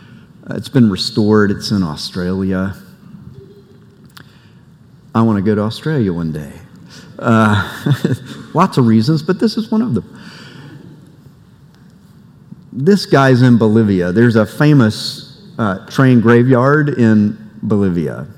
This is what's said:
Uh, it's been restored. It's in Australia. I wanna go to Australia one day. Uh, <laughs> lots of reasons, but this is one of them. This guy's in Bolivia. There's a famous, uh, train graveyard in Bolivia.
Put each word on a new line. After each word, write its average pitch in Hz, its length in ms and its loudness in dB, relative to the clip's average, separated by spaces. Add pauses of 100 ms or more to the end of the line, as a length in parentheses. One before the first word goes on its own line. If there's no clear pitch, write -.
(420)
Uh, - 140 -12
it's 98 120 -12
been 117 220 2
restored. 104 640 0
It's - 180 -8
in 101 120 -2
Australia. 92 920 -6 (2500)
I 113 80 2
wanna 110 200 0
go 107 120 0
to 104 80 -2
Australia 117 500 -4
one 82 200 -6
day. 73 200 -12 (640)
Uh, 110 760 0 (400)
<laughs> - 180 -18
lots 185 240 0
of 127 100 2
reasons, 113 360 2
but 185 160 -4
this 220 180 -2
is 220 140 -8
one 220 100 0
of 226 140 -4
them. - 260 -8 (2500)
This 185 340 0
guy's 135 360 4
in 123 160 6
Bolivia. 104 540 2
There's 113 240 2
a 107 80 4
famous, - 1120 -2
uh, 101 300 -6
train 127 340 2
graveyard 127 760 2
in 110 400 2 (240)
Bolivia. 87 640 -2 (120)